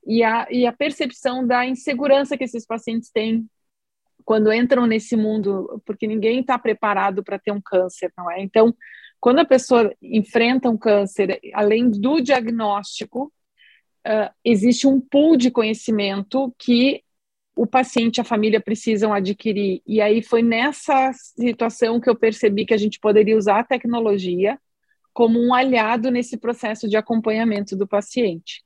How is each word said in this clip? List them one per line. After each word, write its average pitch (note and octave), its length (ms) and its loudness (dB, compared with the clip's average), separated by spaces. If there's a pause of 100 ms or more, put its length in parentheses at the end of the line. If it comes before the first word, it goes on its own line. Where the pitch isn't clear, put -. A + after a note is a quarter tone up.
e A3+ 160 2
a, A3+ 280 0
e B3 160 0
a A#3+ 60 0
percepção C4 720 -4
da B3 200 0
insegurança C4+ 720 0
que C4 60 -4
esses A#3 200 -10
pacientes A3+ 460 -8
têm A3+ 360 -2 (760)
quando G#3+ 260 4
entram A#3+ 360 2
nesse A3 300 -2
mundo, G#3+ 680 -2
porque A3 220 -8
ninguém A3 360 0
tá B3 160 -2
preparado G3+ 640 -2
pra G3 160 -8
ter - 120 -6
um G3+ 100 -4
câncer, F#3 560 -2
não F3 140 -8
é? F3+ 100 -8
Então, A3 340 2 (460)
quando B3+ 200 4
a E4+ 40 4
pessoa B3 560 2
enfrenta A#3+ 680 0
um A3 80 -2
câncer, G3+ 600 0 (140)
além A3 380 2
do B3 320 0
diagnóstico, A#3 1080 -4 (720)
ah, G#3+ 300 -2 (100)
existe A#3+ 440 2
um C#4 120 4
pool D4 380 4
de B3 140 2
conhecimento A3 1080 -2
que B3 440 2 (520)
o A#3 120 0
paciente A#3 500 0
e B3 60 -2
a - 20 -2
família G#3+ 360 0
precisam G#3+ 520 -2
adquirir. G3+ 720 -4
E G#3+ 140 0
aí G#3+ 220 2
foi A#3 200 0
nessa C4 720 0
situação A#3 880 -2
que - 80 -2
eu G#3+ 80 2
percebi G#3+ 480 0
que - 80 0
a A3 60 2
gente G#3 200 -2
poderia G#3+ 380 4
usar G#3 240 2
a A#3+ 40 -2
tecnologia G#3+ 920 -2 (540)
como A#3 260 2
um A#3+ 140 2
aliado B3 580 2
nesse A#3+ 280 -4
processo A3+ 500 -6
de G3+ 80 0
acompanhamento A3 800 -2
do G3 100 -2
paciente. G3+ 800 -4